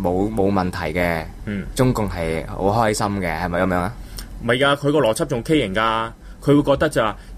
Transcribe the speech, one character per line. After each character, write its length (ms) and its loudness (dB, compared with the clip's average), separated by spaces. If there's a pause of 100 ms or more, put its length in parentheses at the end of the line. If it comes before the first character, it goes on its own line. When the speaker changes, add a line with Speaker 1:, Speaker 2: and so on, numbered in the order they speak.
Speaker 1:
冇， 320 0
冇 180 2
問 200 2
題 280 -4
嘅， 260 0 (200)
Speaker 2:
嗯。 300 -6
Speaker 1:
中 180 4
共 160 -2
係 380 -4
好 400 2
開 80 2
心 120 0 (140)
嘅， 200 -2
係 80 -2
咪 120 0
噉 60 2
樣 80 0
啊？ 200 0 (480)
Speaker 2:
唔 40 -8
係 120 2
㗎， 180 2
佢 160 0
個 60 4
邏 160 4
輯 120 -2
仲 180 -4
畸 160 2
形 140 -2
㗎。 360 0 (320)
佢 180 6
會 20 4
覺 140 2
得 120 2
就 140 0
話， 140 0 (220)